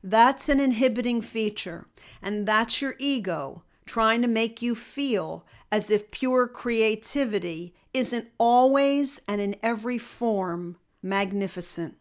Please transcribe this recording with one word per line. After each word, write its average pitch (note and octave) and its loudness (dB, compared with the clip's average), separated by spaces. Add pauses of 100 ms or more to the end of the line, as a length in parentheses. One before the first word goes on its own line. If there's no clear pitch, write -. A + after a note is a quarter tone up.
That's A#3 4
an C#4 4
inhibiting A#3+ 2
feature, G#3 -6 (340)
and G#3 -4
that's A3 0
your C4+ -4
ego F3 -4 (220)
trying A3+ 2
to A#3+ 2
make A3+ 0
you A#3+ 0
feel F#3+ -4 (260)
as G#3 0
if G#3 0
pure B3+ 2
creativity A3 -2 (200)
isn't A#3+ 0 (100)
always C4+ 4
and G#3 -2
in G3+ -2
every A#3 -2
form F#3 -4 (240)
magnificent. F#3+ -4